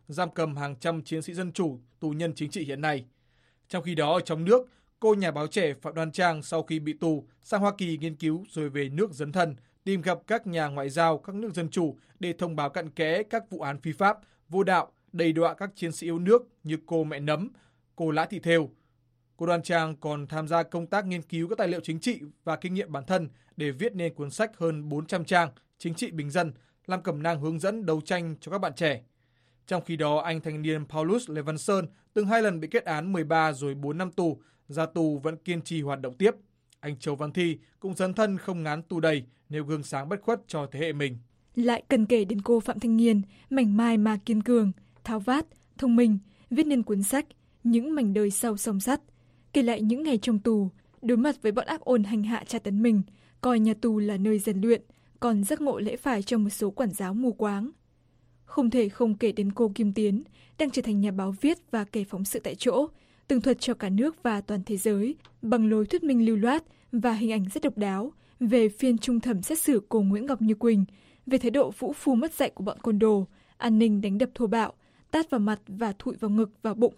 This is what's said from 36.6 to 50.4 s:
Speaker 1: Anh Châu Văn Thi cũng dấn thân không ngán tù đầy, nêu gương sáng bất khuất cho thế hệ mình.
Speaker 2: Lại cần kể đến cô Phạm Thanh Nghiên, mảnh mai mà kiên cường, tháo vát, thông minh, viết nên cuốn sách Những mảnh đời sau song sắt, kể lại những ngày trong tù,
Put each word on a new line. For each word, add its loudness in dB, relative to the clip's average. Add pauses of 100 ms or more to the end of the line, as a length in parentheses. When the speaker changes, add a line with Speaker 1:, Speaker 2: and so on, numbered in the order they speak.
Speaker 1:
Anh -10
Châu -4
Văn -6
Thi 0 (220)
cũng -8
dấn -2
thân 0
không -6
ngán -6
tù -6
đầy, 2 (260)
nêu -6
gương -4
sáng -8
bất -6
khuất -2
cho -6
thế -10
hệ -2
mình. -4 (380)
Speaker 2:
Lại 0
cần 4
kể 2
đến -2
cô 4
Phạm -4
Thanh 2
Nghiên, 6 (280)
mảnh 4
mai 4
mà 4
kiên 0
cường, 4 (320)
tháo -4
vát, 0 (320)
thông 4
minh, 6 (320)
viết 2
nên 2
cuốn 0
sách 0 (380)
Những 2
mảnh 2
đời 2
sau -2
song -2
sắt, 0 (520)
kể 4
lại 0
những 0
ngày 2
trong 0
tù, 2 (320)